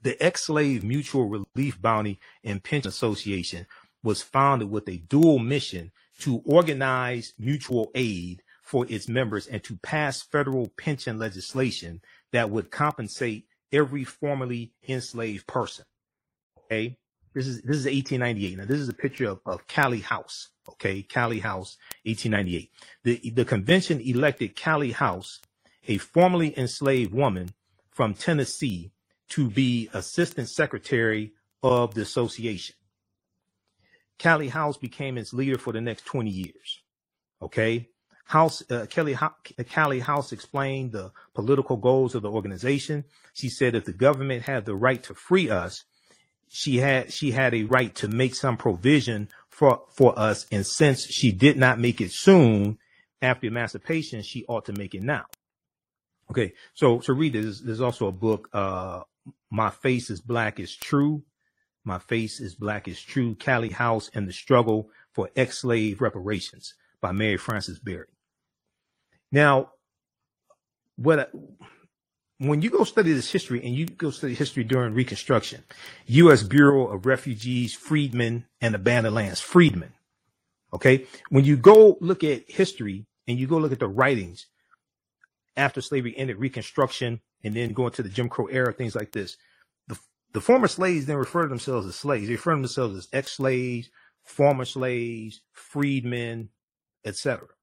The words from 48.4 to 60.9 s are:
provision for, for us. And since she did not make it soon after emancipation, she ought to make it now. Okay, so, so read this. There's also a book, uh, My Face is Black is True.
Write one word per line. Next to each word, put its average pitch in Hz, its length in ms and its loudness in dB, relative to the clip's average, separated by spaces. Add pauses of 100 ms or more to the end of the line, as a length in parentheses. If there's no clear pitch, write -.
provision 110 720 2 (180)
for, 131 420 4
for - 300 6
us. 107 320 0
And 98 140 -2
since 139 400 2
she - 260 2
did 131 260 6
not 127 220 4
make 120 220 0
it 95 100 -4
soon 110 680 6 (440)
after 127 260 0
emancipation, 120 760 -6
she - 240 -12
ought 113 180 -6
to 104 80 -10
make 101 220 -10
it 95 80 -8
now. 120 220 -4 (1040)
Okay, 110 240 -2 (200)
so, 120 260 4
so 135 140 0
read 143 200 0
this. 107 280 -4
There's 113 200 -6
also 123 260 -2
a 95 40 -2
book, 104 400 -2
uh, 95 500 -4 (480)
My 107 200 0
Face 127 400 -2
is 95 120 -8
Black 117 380 -4
is 90 160 -12
True. 147 480 0 (600)